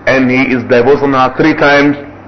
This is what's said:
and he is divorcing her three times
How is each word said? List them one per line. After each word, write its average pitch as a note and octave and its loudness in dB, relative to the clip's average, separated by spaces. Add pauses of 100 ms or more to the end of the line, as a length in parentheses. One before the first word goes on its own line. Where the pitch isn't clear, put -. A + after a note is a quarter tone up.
and B2+ 0
he B2+ 0 (140)
is A#2 -4
divorcing C3+ 0
her C3 0
three D#3 0
times C#3+ 2 (320)